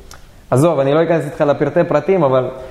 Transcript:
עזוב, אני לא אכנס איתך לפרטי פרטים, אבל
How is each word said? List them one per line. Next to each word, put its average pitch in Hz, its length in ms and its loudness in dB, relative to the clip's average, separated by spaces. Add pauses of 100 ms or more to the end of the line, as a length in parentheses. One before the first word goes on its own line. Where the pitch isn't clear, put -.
(520)
עזוב, 143 280 2
אני 135 140 2
לא 165 100 2
אכנס 165 220 0
איתך 147 160 -8
לפרטי 147 420 0
פרטים, 170 400 0
אבל 131 260 0 (220)